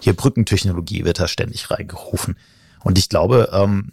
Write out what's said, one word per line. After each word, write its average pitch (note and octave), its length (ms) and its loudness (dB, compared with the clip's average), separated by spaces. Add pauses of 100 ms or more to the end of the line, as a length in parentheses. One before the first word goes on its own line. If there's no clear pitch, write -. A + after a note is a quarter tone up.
hier - 120 4
Brückentechnologie F2+ 920 0
wird E2 140 0
da F2+ 80 0
ständig - 460 -6
reingerufen. - 640 -6 (480)
Und F#2+ 140 4
ich G2 100 2
glaube, G#2+ 440 4
ähm, G2+ 400 0